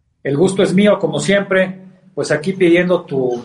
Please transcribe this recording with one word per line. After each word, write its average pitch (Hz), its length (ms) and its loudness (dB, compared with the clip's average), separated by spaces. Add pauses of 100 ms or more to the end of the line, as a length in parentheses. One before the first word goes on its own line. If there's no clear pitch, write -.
(200)
El 139 160 -4
gusto 190 280 2
es 170 100 0
mío, 202 240 4
como 147 220 -4
siempre. 190 600 -2 (300)
Pues 147 200 -4
aquí 151 220 -4
pidiendo 180 480 2
tu, 127 420 -4